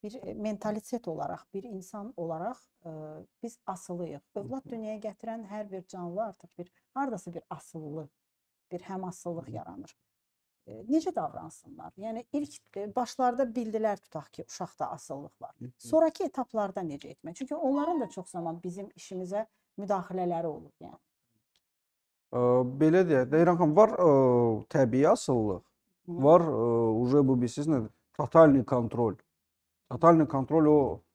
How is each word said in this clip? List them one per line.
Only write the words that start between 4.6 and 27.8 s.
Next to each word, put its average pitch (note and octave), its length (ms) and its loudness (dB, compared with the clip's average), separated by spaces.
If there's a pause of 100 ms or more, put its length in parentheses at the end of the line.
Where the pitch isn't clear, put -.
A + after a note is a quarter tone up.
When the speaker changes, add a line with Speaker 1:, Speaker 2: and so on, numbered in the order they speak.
Speaker 2:
Hı - 40 -20
hı. - 20 -14
Speaker 1:
dünyaya A3 280 -10
gətirən A3 480 -12
hər G#3 240 -12
bir F#3 160 -12
canlı F3+ 380 -8
artıq F#3+ 240 -14 (100)
bir, F3 140 -14 (220)
hardasa A#3+ 400 -8
bir E3 160 -12
asıllı, D#3 580 -14 (640)
bir F3+ 80 -10
həmasıllıq F3 680 -10
Speaker 2:
Hı - 40 -16
hı. - 60 -10
Speaker 1:
yaranır. - 400 -16 (720)
E, G#3+ 60 -18 (180)
necə D#4+ 240 0
davransınlar? E3 800 -12
Yəni, A3+ 280 -10 (120)
ilk, D4 200 -6 (200)
e, G3 100 -8 (100)
başlarda B3 500 -2 (100)
bildilər, A3 480 -2
tutaq - 280 -14
ki, - 160 -14
uşaqda - 440 -10
asıllıq - 480 -14
var. - 180 -16
Speaker 2:
Hı - 60 -14
hı. B2+ 140 -14
Speaker 1:
Sonrakı D#4+ 460 0
etaplarda G#3 600 -6
necə D3+ 300 -10
etmək? - 260 -16
Çünki C#4 160 -8
onların D4+ 440 -2
da A3 80 -6
çox - 220 -14
zaman E3+ 320 -8
bizim F#3 280 -10 (100)
işimizə F#3+ 460 -8 (340)
müdaxilələri F3+ 680 -4
olur, D#3+ 340 -10
yəni. - 180 -20 (1300)
Speaker 2:
Ə, B2 80 -2 (400)
belə E3 280 4
deyək B2+ 240 2
də, D#3+ 100 6
İrəvan F3 200 4
xanım, D3+ 140 4
var, A3 200 6
ə, F3 140 6 (580)
təbii C3+ 400 2
asıllıq, A2+ 560 0 (440)
Speaker 1:
Hı. E3+ 100 -8 (100)
Speaker 2:
var, E3+ 160 10
ə, A#2+ 260 0 (300)
uje C3 240 4
bu, C3 160 2
bilirsiniz C#3+ 320 -2
nədir? A2+ 200 -2 (260)